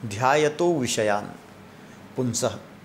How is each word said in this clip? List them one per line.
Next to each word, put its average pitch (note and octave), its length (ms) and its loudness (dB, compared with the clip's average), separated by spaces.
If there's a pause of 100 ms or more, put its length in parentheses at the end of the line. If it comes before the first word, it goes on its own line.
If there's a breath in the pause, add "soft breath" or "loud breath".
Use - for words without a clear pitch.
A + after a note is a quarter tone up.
ध्यायतो D3 680 2
विषयान A2 500 0 (920 loud breath)
पुंसः, A#2+ 420 -2 (260)